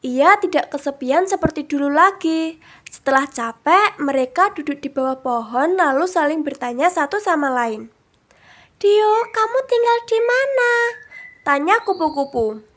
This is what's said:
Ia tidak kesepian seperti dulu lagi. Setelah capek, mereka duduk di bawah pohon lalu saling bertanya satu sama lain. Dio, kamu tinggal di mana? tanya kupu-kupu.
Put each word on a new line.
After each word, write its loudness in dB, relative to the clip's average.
Ia 4
tidak -2
kesepian -2
seperti -4
dulu -2
lagi. 0
Setelah 0
capek, 0
mereka 0
duduk -8
di -14
bawah -4
pohon -2
lalu 2
saling -2
bertanya -4
satu 0
sama -2
lain. -4
Dio, 4
kamu 0
tinggal 2
di 0
mana? 2
tanya 2
kupu-kupu. -2